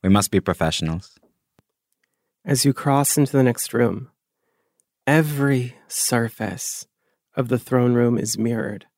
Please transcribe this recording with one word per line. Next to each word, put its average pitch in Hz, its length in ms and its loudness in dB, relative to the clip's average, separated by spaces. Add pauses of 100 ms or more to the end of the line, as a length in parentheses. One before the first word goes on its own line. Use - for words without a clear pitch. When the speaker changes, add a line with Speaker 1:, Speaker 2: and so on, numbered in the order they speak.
Speaker 1:
We 95 60 0
must 101 240 4
be 98 80 4
professionals. 82 760 -4 (1300)
Speaker 2:
As 139 200 0
you 139 80 4
cross 139 440 0
into 143 200 2
the 131 80 6
next - 280 0
room, 117 380 -2 (960)
every 139 680 0 (100)
surface - 1000 -4 (480)
of 127 120 -4
the 123 100 0
throne 123 360 0
room 120 240 2
is 117 200 -4
mirrored 117 480 -6 (120)